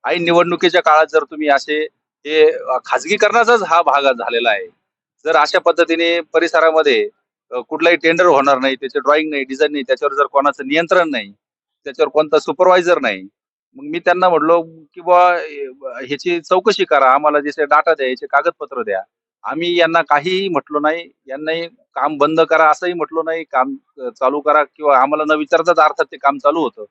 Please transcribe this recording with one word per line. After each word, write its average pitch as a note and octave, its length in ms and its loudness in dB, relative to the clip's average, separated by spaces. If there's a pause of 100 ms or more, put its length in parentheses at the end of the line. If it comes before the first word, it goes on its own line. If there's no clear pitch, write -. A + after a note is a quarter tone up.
ऐन E3+ 180 -2
निवडणुकीच्या E3+ 580 2
काळात D#3 280 4
जर D#3 140 0
तुम्ही D3+ 240 -6
असे D3+ 400 0 (300)
हे, D#3 340 2
अ, B2+ 340 -4
खाजगीकरणाचाच G#3 760 0
हा E3+ 200 2
भाग C#3+ 200 2
झालेला A#2+ 480 0
आहे, G2 180 -2 (580)
जर D#3+ 100 0
अशा D3+ 240 2
पद्धतीने E3 640 0
परिसरामध्ये, D#3 880 0 (420)
अ, B2 40 -12
कुठलाही D#3 400 0
टेंडर E3 300 0
होणार C#3 320 4
नाही, C3 180 -2
त्याचे C3+ 240 -8
ड्रॉइंग D3+ 300 0
नाही, C#3+ 140 -4
डिझाईन C3+ 280 -2
नाही, C#3+ 120 -6
त्याच्यावर C3+ 300 -2
जर C#3+ 100 0
कोणाचं C#3 440 -2
नियंत्रण E3 420 0
नाही, G#2+ 220 -8 (520)
त्याच्यावर C#3+ 260 -2
कोणता D3+ 300 0
सुपरवायझर F3+ 600 2
नाही, G2+ 240 -4 (520)
मग C3+ 80 -20
मी D#3 160 -10
त्यांना F3+ 300 0
म्हटलो E3 340 2
की D#3+ 380 -20
बुवा, F3 340 4
अ, C3+ 680 -12
ह्याची D#3+ 360 -4
चौकशी F#3 440 0
करा, C3+ 260 4
आम्हाला D3 280 2
जसे C#3+ 260 -4
डेटा D#3 280 2
द्या, C#3 140 -2
याचे B2+ 180 -6
कागदपत्र C#3 580 -4
द्या. G2 180 -4 (420)
आम्ही E3 320 -6
यांना E3 260 2
काहीही F3+ 460 -2
म्हटलो D3 320 -4
नाही, D#3+ 300 -4 (180)
यांनाही D#3 400 -8
काम D3 500 -8
बंद D#3 240 2
करा D#3 280 4
असंही F3+ 240 -2
म्हटलो D#3+ 300 -6
नाही, E3 200 -6
काम, C3+ 320 -4 (260)
अ, B2 80 -8
चालू C3+ 320 -2
करा D3 220 2
किंवा C#3+ 380 0
आम्हाला D3+ 260 0
न D#3 40 -2
विचारताच D#3+ 480 0
अर्थात D3+ 320 2
ते D3+ 60 -20
काम C#3 200 -2
चालू D3 240 -2
होतं. A2+ 300 -6